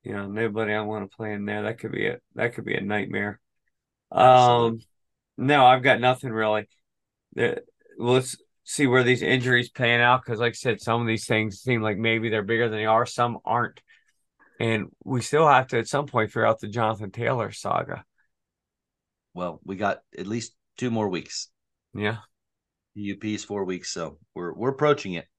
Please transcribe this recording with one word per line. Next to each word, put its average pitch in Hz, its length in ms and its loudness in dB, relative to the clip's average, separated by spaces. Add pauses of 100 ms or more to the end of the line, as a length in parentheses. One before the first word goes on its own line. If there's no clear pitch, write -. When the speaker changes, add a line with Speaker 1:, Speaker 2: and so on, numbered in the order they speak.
Speaker 1:
Yeah, 101 220 -8
nobody 107 480 -2
I 107 80 0
wanna 104 260 -6
play 107 260 -8
in 101 120 -6
there. 104 180 -4
That 113 140 -4
could 110 140 -10
be 104 160 -2
a, - 100 -4 (160)
that 117 220 -4
could 107 100 -10
be 104 80 -4
a 98 80 -2
nightmare. 101 580 -4 (720)
Speaker 2:
Absolutely. 120 680 6
Speaker 1:
Um, - 680 -12
no, 139 200 6
I've 127 180 8
got 123 180 4
nothing 123 300 0
really. 107 360 0 (680)
The, - 260 0 (380)
let's 127 360 2 (280)
see 147 240 0
where 127 160 6
these 120 180 4
injuries 120 480 2
pan 120 320 0
out, 123 240 4
'cause 113 140 -6
like 120 140 0
I - 20 -14
said, 113 260 -4
some 117 200 0
of 117 60 -2
these 110 200 -4
things 107 340 -2
seem 120 220 0
like 107 140 -2
maybe 113 320 -2
they're 107 120 0
bigger 113 260 0
than 107 120 -4
they 107 80 -4
are. 113 180 4
Some 120 400 -4
aren't. 113 360 -2 (800)
And 113 280 -2 (180)
we 123 160 -4
still 151 260 2
have 131 200 6
to, 120 120 -2
at 113 80 -4
some 147 180 -2
point, 110 260 -2
figure 113 140 0
out 110 140 2
the 113 80 -12
Jonathan 107 440 -4
Taylor 117 400 -4
saga. - 520 -6 (1300)
Speaker 2:
Well, 87 300 -8
we 95 140 -10
got 101 220 -2 (180)
at 95 100 -10
least 117 260 -8 (240)
two 127 140 -4
more 110 160 0
weeks. - 420 -8 (440)
Speaker 1:
Yeah. 104 240 -4 (800)
Speaker 2:
U 101 200 -8
P 107 200 -6
is 98 100 -10
four 101 180 -6
weeks, 90 300 -8
so 80 240 -8 (180)
we're, 87 180 -8
we're 127 180 -2
approaching 139 420 0
it. 82 140 -10 (120)